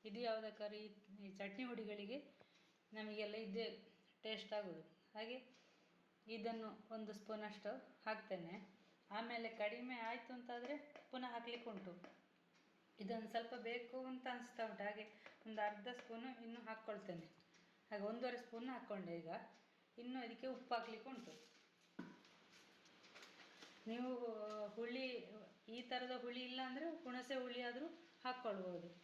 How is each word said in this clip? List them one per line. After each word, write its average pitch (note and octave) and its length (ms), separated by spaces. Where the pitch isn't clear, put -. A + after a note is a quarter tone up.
ಇದು G#3+ 200
ಯಾವುದಕ್ಕಾದ್ರೂ G#3+ 580
ಈ, G#3 40
ಈ G3 40
ಚಟ್ನಿ G3+ 300
ಹುಡಿಗಳಿಗೆ G#3 480
ನಮಗೆಲ್ಲ G#3+ 380
ಇದೇ A3 180
ಟೇಸ್ಟ್ A3 360
ಆಗೋದು. E3 240
ಹಾಗೆ A3+ 220
ಇದನ್ನು A3 420
ಒಂದು G#3+ 220
ಸ್ಪೂನಷ್ಟು G#3 540
ಹಾಕ್ತೇನೆ. F#3 480
ಆಮೇಲೆ A#3 320
ಕಡಿಮೆ A#3+ 360
ಆಯಿತು B3 280
ಅಂತಾದರೆ A#3+ 380
ಪುನಃ B3+ 240
ಹಾಕ್ಲಿಕ್ಕೆ A#3 380
ಉಂಟು. F#3+ 200
ಇದೊಂದು A3 300
ಸ್ವಲ್ಪ A#3 200
ಬೇಕು A#3+ 300
ಅಂತ B3+ 140
ಅನಿಸ್ತಾ A#3 340
ಉಂಟು, G3+ 180
ಹಾಗೆ G#3 160
ಒಂದು A3 200
ಅರ್ಧ G#3 200
ಸ್ಪೂನು A#3 300
ಇನ್ನು A3+ 240
ಹಾಕ್ಕೊಳ್ತೇನೆ. G3 580
ಹಾಗೆ G#3 200
ಒಂದೂವರೆ A#3+ 360
ಸ್ಪೂನ್ A#3 280
ಹಾಕ್ಕೊಂಡೆ. F#3+ 480
ಈಗ E3 80
ಇನ್ನು B3 300
ಇದಕ್ಕೆ A3+ 280
ಉಪ್ಪು - 200
ಹಾಕ್ಲಿಕ್ಕೆ A3+ 380
ಉಂಟು. F#3 200
ನೀವು B3 200
ಹುಳಿ, A#3+ 280
ಈ - 20
ಥರದ B3+ 320
ಹುಳಿ B3 260
ಇಲ್ಲ B3+ 100
ಅಂದರೆ D4 180
ಹುಣಸೆ B3 380
ಹುಳಿ A#3+ 260
ಆದರೂ C4 180
ಹಾಕ್ಕೊಳ್ಬೋದು. F#3+ 640